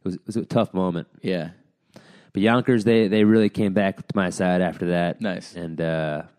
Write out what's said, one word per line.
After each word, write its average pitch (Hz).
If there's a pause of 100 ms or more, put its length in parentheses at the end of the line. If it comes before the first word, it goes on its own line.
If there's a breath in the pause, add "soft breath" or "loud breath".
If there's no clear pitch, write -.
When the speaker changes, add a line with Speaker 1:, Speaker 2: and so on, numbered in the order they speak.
Speaker 1:
was, 92
it -
was 110
a 107
tough -
moment. 90 (140)
Speaker 2:
Yeah. 87 (840 loud breath)
Speaker 1:
But 98
Yonkers, 117
they, 113
they 107
really 107
came 101
back 98
to -
my 95
side 90
after 87
that. 87
Speaker 2:
Nice. 101
Speaker 1:
And, 82
uh, 78 (160)